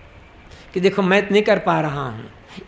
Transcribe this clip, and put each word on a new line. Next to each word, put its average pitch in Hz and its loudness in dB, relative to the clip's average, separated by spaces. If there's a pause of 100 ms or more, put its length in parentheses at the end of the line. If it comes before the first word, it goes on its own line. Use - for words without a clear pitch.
(720)
कि 190 -4
देखो 190 0
मैं 196 2
नहीं 208 4
कर 208 2
पा 165 0
रहा 143 -4
हूँ, 113 -14 (380)